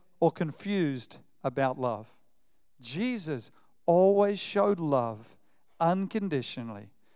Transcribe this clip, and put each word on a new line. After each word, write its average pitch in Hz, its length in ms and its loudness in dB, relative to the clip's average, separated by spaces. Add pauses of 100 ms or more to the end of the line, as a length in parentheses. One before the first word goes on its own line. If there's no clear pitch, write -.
(200)
or 170 100 6
confused 160 840 -4 (260)
about 135 380 -2
love. 110 340 -4 (640)
Jesus 156 720 -6 (360)
always 196 520 4
showed 202 400 2
love 120 600 -2 (420)
unconditionally, 165 1120 -2 (260)